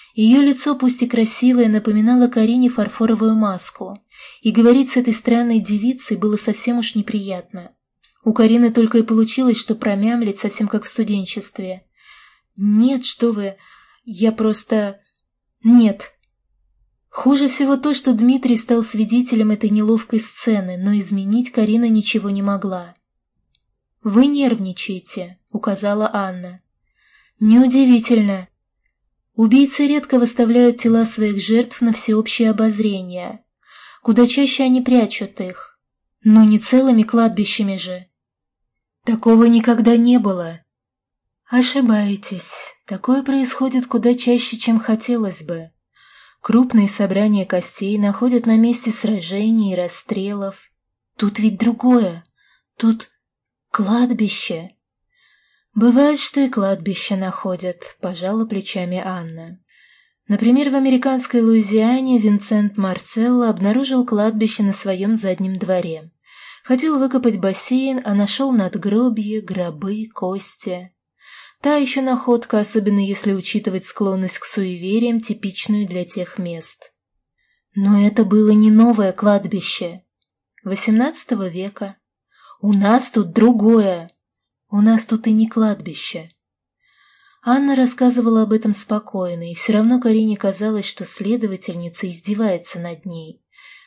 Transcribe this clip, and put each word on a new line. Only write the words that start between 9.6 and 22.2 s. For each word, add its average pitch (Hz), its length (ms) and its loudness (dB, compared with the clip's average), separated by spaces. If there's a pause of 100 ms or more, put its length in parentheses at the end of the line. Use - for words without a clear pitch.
промямлить 214 640 -2
совсем 208 300 -2
как 220 160 -4
в - 40 -6
студенчестве. 196 1000 -6 (680)
«Нет, 226 480 2
что - 280 -2
вы, 196 240 -6 (480)
я 220 280 -2
просто... 214 680 -2 (600)
нет». 220 520 4 (1000)
Хуже 277 320 2
всего 269 300 0
то, 285 180 -2
что 262 180 0
Дмитрий 247 440 2
стал 233 260 0
свидетелем 220 680 0
этой 208 180 0
неловкой 220 480 0
сцены, 196 580 -4
но 202 220 0
изменить 202 540 -2
Карина 226 360 2
ничего 214 400 0